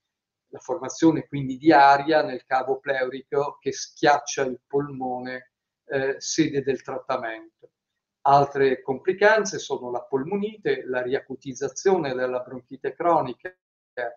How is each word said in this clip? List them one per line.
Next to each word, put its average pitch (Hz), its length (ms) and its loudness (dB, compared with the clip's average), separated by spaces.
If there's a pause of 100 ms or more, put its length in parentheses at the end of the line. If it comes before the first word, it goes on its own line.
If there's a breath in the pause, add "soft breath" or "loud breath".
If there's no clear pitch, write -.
(480)
la - 120 -18
formazione 131 680 0
quindi 131 300 -6
di 151 140 4
aria 143 520 6
nel 127 200 -6
cavo 131 360 -2
pleurico 135 800 -4
che 135 120 -4
schiaccia - 680 0
il 127 240 -4
polmone, 127 880 -6 (340)
eh, 135 320 -2
sede 139 460 -2
del 131 180 -2
trattamento. 127 880 -8 (520)
Altre 139 600 4
complicanze 196 800 2
sono 123 320 -6
la 120 100 -6
polmonite, 156 840 -4
la 127 180 -4
riacutizzazione 135 1120 -2
della 127 240 -2
bronchite 127 560 -10
cronica, 143 600 0 (600)